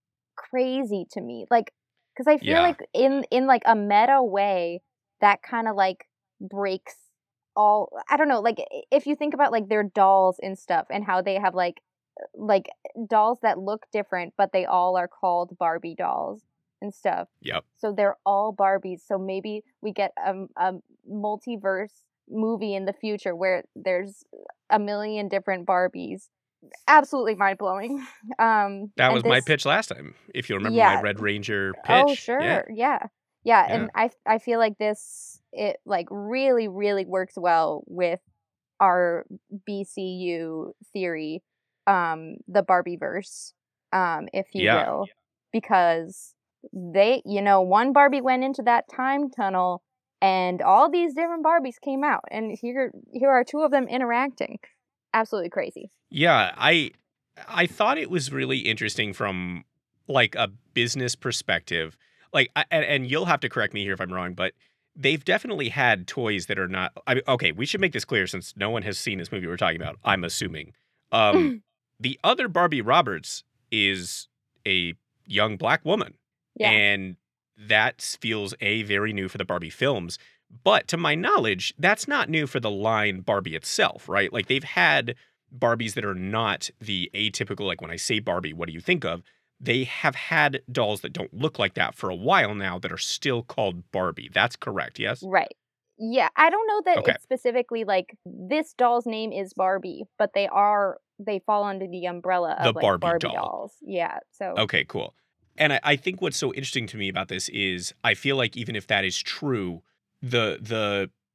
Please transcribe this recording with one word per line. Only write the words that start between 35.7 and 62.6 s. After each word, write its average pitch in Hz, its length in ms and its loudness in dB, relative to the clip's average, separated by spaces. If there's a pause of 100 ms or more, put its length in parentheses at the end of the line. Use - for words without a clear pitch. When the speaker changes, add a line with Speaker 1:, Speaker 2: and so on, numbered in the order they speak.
Speaker 1:
like, 175 240 -2
really, 233 580 0
really 196 380 -2
works 185 320 -4
well 165 480 2
with 175 340 -2 (600)
our 175 480 2 (400)
B 202 160 -8
C - 180 -12
U 170 720 -8 (180)
theory, 165 520 -6 (420)
um, 165 520 0 (100)
the 190 160 4
Barbieverse, 180 920 -2 (400)
um, 170 400 0
if 190 220 -4
you 185 100 0
Speaker 2:
Yeah. 110 240 4
Speaker 1:
will, - 180 -4 (440)
because 180 840 0 (400)
they, 196 520 2
you 202 160 -2
know, 196 200 6
one 214 320 4
Barbie 285 280 6
went 254 220 0
into 269 200 -4
that 240 260 4
time 269 400 -2
tunnel 185 540 0 (380)
and 185 400 2
all 180 280 8
these 339 240 0
different 330 320 -2
Barbies 311 340 2
came 269 240 -4
out, 277 280 0
and 220 280 -6
here, 247 320 -4 (220)
here 262 160 4
are 262 140 6
two 294 180 -2
of 302 100 4
them 262 160 2
interacting. 254 720 -2 (560)
Absolutely 220 360 0
crazy. - 420 -6 (180)
Speaker 2:
Yeah, 139 480 4
I, 151 340 4 (560)
I 175 200 0
thought 240 300 0
it 311 120 -6
was 143 220 -2
really 135 280 -2
interesting 107 540 -2
from, 90 520 -6 (420)
like, 123 280 2
a 110 120 0 (260)
business 123 420 -2
perspective. 85 800 -4 (380)
Like, 135 220 2
I, 147 160 0